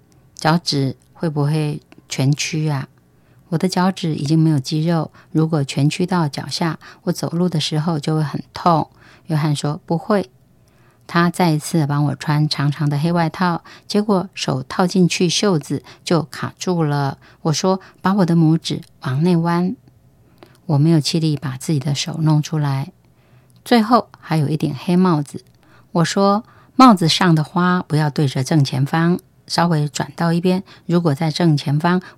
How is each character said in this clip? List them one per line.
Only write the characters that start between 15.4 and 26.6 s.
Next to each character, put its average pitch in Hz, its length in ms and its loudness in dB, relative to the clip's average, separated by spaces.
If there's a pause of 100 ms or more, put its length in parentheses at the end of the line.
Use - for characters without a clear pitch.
子 139 240 -6 (220)
就 160 200 0
卡 - 360 -10
住 175 240 -2
了。 143 360 -2 (240)
我 160 100 0
说 190 260 0 (220)
，“把 190 140 2
我 196 100 4
的 170 100 2
拇 165 220 4
指 160 240 -8 (220)
往 143 200 -2
内 175 140 4
弯。” 170 400 -2 (880)
我 151 120 2
没 151 120 4
有 165 120 4
气 - 180 -2
力 156 160 0
把 131 220 -8
自 - 160 -4
己 143 60 0
的 143 140 -2
手 151 280 -6
弄 151 200 4
出 160 160 -6
来。 143 360 -4 (720)
最 240 160 4
后 220 260 2 (120)
还 - 180 -4
有 143 100 0
一 151 80 -2
顶 147 180 -4
黑 175 220 -2
帽 180 260 2
子。 - 220 -12 (480)
我 170 140 2
说 202 400 0 (320)